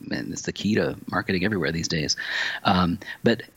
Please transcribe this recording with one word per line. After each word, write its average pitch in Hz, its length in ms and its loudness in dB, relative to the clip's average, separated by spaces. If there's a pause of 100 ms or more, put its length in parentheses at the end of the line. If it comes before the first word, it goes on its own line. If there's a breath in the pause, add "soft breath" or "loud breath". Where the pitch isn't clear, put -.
(120)
and - 220 -6
it's - 100 -10
the - 80 -4
key 104 240 0
to 82 200 2 (140)
marketing 92 360 0
everywhere 90 260 0
these 82 160 -2
days. 76 300 0 (480 loud breath)
Um, 90 340 4 (240 loud breath)
but, 113 180 4 (160)